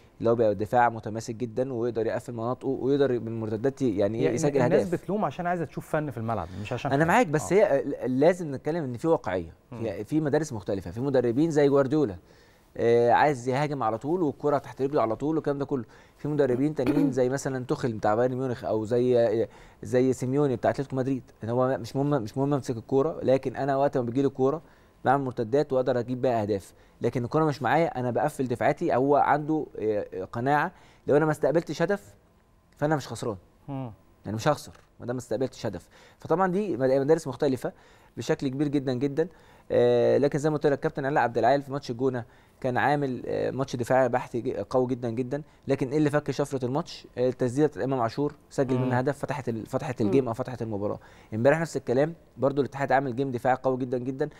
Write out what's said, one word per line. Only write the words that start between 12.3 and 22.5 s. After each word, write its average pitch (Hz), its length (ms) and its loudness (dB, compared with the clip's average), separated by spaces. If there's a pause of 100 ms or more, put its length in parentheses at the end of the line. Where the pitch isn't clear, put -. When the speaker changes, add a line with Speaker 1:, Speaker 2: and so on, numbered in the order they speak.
Speaker 1:
آه، 117 340 4
عايز 123 380 4
يهاجم 139 340 -2
على 110 140 -2
طول 165 260 -4
والكره 147 340 0
تحت - 240 -10
رجله 139 200 0
على 110 140 0
طول 147 200 -2
والكلام 143 220 -2
ده 139 80 -4
كله. 131 180 -4 (340)
في - 100 -8
مدربين 143 480 0
تانيين 139 360 2
زي 127 180 2
مثلا 131 360 -4
توخيل 139 280 -2
بتاع 107 220 0
بايرن 127 200 2
ميونخ، 123 300 -4
او 110 200 -2
زي، 123 340 2 (240)
آه، - 40 -4 (360)
زي 127 300 2
سيميوني 135 420 0
بتاع 107 160 0
اتلتيكو 135 240 -4
مدريد، 131 280 -2 (200)
ان 110 60 -6
هو 127 280 0
مش - 180 -10
مهم، 143 280 0
مش 107 140 -10
مهم 139 160 0